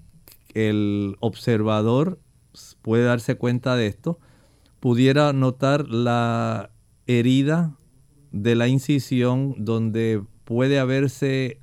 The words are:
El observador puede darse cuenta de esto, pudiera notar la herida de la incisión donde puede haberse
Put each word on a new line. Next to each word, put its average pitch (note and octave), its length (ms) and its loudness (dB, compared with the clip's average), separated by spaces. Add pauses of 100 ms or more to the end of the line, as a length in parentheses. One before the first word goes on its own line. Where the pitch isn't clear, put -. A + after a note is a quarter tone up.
(540)
El G#2 640 -2
observador A2+ 1000 0 (600)
puede A2+ 200 2
darse A#2+ 320 0
cuenta B2 400 -2
de A#2 140 0
esto, E3 320 -8 (580)
pudiera C3+ 540 2
notar C3+ 560 0
la A#2 840 -2 (380)
herida C#3 680 2 (540)
de G#2 240 0
la A#2+ 140 2
incisión C3 920 0
donde A2+ 640 -2 (220)
puede C3 340 0
haberse C3 840 -2